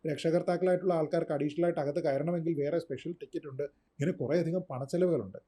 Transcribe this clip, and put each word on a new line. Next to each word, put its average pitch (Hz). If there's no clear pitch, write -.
രക്ഷകർത്താക്കളായിട്ടുള്ള 175
ആൾക്കാർക്ക് 160
അഡീഷണൽ 147
ആയിട്ട് 170
അകത്ത് 147
കയറണമെങ്കിൽ 160
വേറെ 156
സ്പെഷ്യൽ 151
ടിക്കറ്റ് 151
ഉണ്ട്. 139
ഇങ്ങനെ 143
കുറേയധികം 165
പണച്ചെലവുകളുണ്ട്. 135